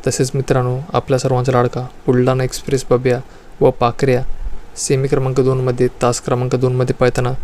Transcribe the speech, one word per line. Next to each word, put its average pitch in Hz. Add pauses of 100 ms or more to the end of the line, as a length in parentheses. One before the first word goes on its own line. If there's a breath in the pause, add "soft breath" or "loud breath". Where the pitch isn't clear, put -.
तसेच 131
मित्रांनो, 127 (160)
आपल्या 127
सर्वांचा 127
लाडका 123 (200)
बुलढाणा 131
एक्सप्रेस -
बब्या 123 (420 loud breath)
व 135
पाखऱ्या 123 (540)
सेमी 135
क्रमांक 131
दोनमध्ये 127 (140)
तास 123
क्रमांक 127
दोनमध्ये 127
पाहताना 123 (100)